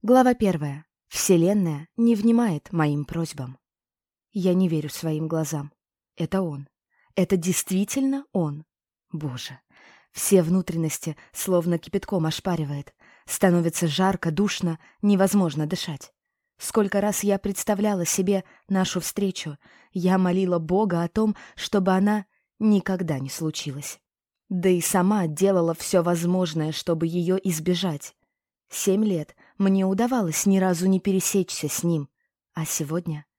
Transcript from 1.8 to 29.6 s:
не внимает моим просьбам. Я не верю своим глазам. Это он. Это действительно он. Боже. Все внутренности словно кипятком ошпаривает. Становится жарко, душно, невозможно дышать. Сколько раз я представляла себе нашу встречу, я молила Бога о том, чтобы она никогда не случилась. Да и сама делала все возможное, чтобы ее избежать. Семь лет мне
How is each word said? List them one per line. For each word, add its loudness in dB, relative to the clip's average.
не 4
внимает 2
моим 0
просьбам. -8
Я 0
не 2
верю -2
своим -4
глазам. -4
Это -2
он. -8
Это 2
действительно -2
он. -4
Боже. -8
Все 4
внутренности -2
словно 0
кипятком -2
ошпаривает. -4
Становится 2
жарко, 0
душно, -2
невозможно 2
дышать. -8
Сколько 0
раз -2
я 2
представляла -2
себе 0
нашу 0
встречу, -6
я 2
молила 2
Бога 0
о -2
том, 0
чтобы 0
она 2
никогда 0
не -8
случилась. -8
Да 0
и 4
сама 2
делала 2
все 0
возможное, 0
чтобы -2
ее 0
избежать. -2
Семь 0
лет -2
мне 4